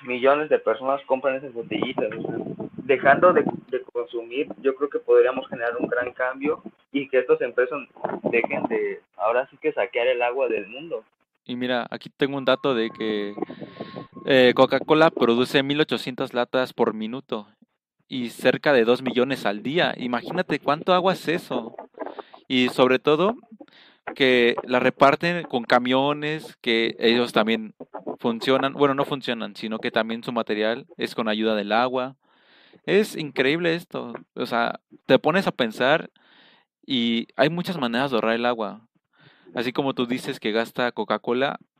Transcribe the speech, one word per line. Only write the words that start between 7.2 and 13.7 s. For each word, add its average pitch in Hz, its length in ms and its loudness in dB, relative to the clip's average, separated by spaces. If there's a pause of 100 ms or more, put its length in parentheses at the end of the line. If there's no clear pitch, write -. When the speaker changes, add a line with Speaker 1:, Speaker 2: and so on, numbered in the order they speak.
Speaker 1:
empresas 127 380 0 (520)
dejen 123 320 0
de, 104 380 -2 (160)
ahora 117 320 0
sí 135 120 -20
que 151 120 -2
saquear 117 340 -2
el 123 140 2
agua 123 260 0
del 107 200 -2
mundo. 127 360 -10 (420)
Speaker 2:
Y 123 120 -8
mira, 123 340 -2
aquí - 180 -12
tengo 139 280 -2
un 131 80 -8
dato 131 280 2
de 113 160 0
que, 104 460 -4 (920)